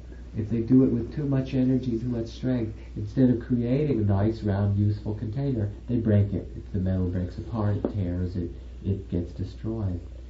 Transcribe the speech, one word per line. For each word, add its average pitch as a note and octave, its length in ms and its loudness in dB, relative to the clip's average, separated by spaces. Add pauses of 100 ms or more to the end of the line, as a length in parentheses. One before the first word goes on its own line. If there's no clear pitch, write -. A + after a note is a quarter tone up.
(360)
if G#2 140 -4
they A2+ 100 0
do C3 240 6
it A2+ 80 4
with A2+ 220 -2
too D3 100 -2
much C3+ 300 0
energy, B2+ 440 2
too B2 100 -4
much A2+ 180 -2
strength, A#2+ 500 -2 (200)
instead B2 340 4
of A2 100 2
creating B2+ 600 2
a G2+ 40 2
nice, G2+ 380 2
round, G2+ 340 2
useful G#2 380 2
container, A#2 560 -2 (180)
they A#2+ 80 2
break G2+ 380 4
it. E2+ 200 -4
If - 160 -12
the F#2+ 100 -2
metal F#2 260 0
breaks F2+ 320 -2
apart, G#2 400 0
it - 160 -2
tears, F2+ 420 -2
it, E2+ 140 -2 (340)
it G2 260 -2
gets F2 220 0
destroyed. G2 680 -4 (320)